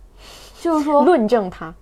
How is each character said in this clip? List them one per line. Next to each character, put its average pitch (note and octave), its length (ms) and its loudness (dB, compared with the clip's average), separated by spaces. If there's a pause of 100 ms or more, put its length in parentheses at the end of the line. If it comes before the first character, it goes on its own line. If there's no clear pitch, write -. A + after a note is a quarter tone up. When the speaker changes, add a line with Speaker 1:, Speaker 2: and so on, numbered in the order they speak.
(600)
Speaker 1:
就 E4 180 -2
是 D4 60 -4
说 C#4+ 200 2
Speaker 2:
论 D4 240 2
证 G3+ 200 0
他。 E3 340 -16